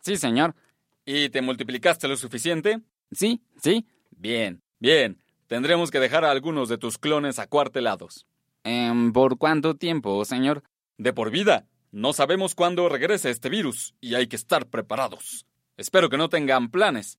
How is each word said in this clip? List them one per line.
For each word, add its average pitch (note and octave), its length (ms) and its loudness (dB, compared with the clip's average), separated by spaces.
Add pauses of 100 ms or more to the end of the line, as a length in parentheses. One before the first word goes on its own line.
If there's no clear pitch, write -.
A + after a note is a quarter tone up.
Sí, G3 160 -4
señor. D3 360 2 (520)
¿Y C#3+ 240 0
te C3+ 120 -2
multiplicaste B2+ 680 -2
lo C3+ 80 -2
suficiente? D#3+ 640 -2 (320)
Sí, A#3 280 0 (140)
sí. A3 320 0 (240)
Bien, G#2 500 -6 (180)
bien. B2 440 2 (240)
Tendremos D3+ 420 0
que C3+ 120 2
dejar C#3 240 2
a D3+ 60 4
algunos C#3 360 -2
de C3 100 -2
tus - 200 -6
clones D3 420 -2
acuartelados. A2+ 880 -2 (380)
Em, A#2+ 480 0
¿por B2+ 240 4
cuánto D#3 400 2
tiempo, G#2+ 480 -2
señor? C3+ 380 -2 (340)
De G#2+ 160 0
por A2 180 -2
vida. E3+ 340 2 (240)
No A2 220 -4
sabemos F3 420 0
cuándo F3 360 2
regrese D#3 400 0
este A#2+ 180 -6
virus D3+ 540 -4
y A#2+ 140 -6
hay B2 120 0
que A#2 80 -10
estar C3+ 320 -2
preparados. A2 800 -8 (320)
Espero E3+ 320 2
que C3+ 80 -2
no D#3+ 100 0
tengan C3 420 2
planes. E3+ 500 0